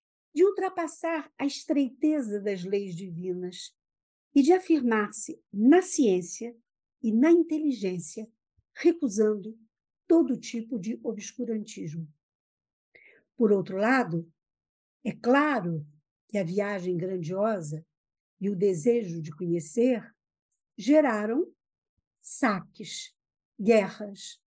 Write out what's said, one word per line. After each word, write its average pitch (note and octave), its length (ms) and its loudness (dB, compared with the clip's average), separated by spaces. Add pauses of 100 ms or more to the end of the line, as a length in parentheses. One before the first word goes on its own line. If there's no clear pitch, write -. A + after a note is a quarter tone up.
(340)
de D4+ 100 4
ultrapassar E4+ 920 -2
a C4+ 80 -4
estreiteza C#4 960 -2
das G3 220 -4
leis G3 320 -4
divinas F3+ 800 -8 (600)
e C#4 60 6
de C4+ 100 6
afirmar-se A#3+ 880 0 (140)
na B3+ 280 6
ciência A3+ 760 0 (440)
e A3+ 120 -2
na C4+ 180 6
inteligência, B3+ 960 0 (480)
recusando G#3+ 840 0 (500)
todo D#4+ 320 4
tipo A3+ 400 -8
de A3 240 -6
obscurantismo. G3 1080 -8 (1200)
Por G#3+ 160 4
outro F#3+ 260 0
lado, G3 540 0 (720)
é A3 80 -6
claro A#3 760 0 (420)
que G#3 100 -4
a G3 60 0
viagem F#3 540 -4
grandiosa F3+ 880 -4 (540)
e G3 100 -4
o G3+ 60 -4
desejo F#3 680 0
de D#3+ 100 -10
conhecer F#3+ 800 -2 (640)
geraram A#3 760 2 (720)
saques, - 920 -4 (440)
guerras, G3+ 880 0